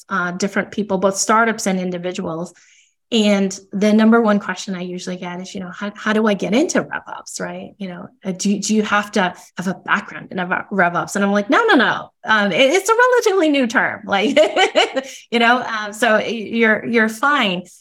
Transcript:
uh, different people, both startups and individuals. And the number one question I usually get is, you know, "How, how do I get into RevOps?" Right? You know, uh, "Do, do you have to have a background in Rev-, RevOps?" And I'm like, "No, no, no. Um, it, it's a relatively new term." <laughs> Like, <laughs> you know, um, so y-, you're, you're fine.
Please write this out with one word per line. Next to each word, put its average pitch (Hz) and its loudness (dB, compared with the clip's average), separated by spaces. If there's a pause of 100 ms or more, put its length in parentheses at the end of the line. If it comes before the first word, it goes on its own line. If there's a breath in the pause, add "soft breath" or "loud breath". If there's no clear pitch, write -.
uh, 180 -4
different 190 -4
people, 202 -4
both 196 0
startups 220 0
and 190 -2
individuals. 180 -6 (600 soft breath)
And 202 2 (140)
the 208 2
number 220 6
one 208 2
question 196 -6
I 180 -8
usually 180 -8
get 175 -10
is, 185 -14
you 196 -10
know, 185 -10
"How, 202 -10
how 214 -2
do 214 2
I 208 2
get 185 -2
into 330 2
RevOps?" - -10
Right? 180 -12
You 190 -10
know, 180 -14 (160)
uh, 190 -4
"Do, 196 -2
do 214 -2
you 214 4
have 208 -2
to 185 0 (220 loud breath)
have 180 -8
a 185 -4
background 165 -6
in 185 -8
Rev-, 180 -4
RevOps?" 175 0
And 202 0
I'm 202 2
like, 202 0
"No, 370 4
no, 427 4
no. 196 2 (140)
Um, 202 2
it, 262 4
it's 381 2
a 453 4
relatively 440 4
new 277 2
term." 190 -2
<laughs> 196 -14
Like, 202 0
<laughs> 349 0
you 233 0
know, 233 4
um, 214 -8
so 220 2
y-, 214 2
you're, 220 0
you're 226 2
fine. 220 0 (160)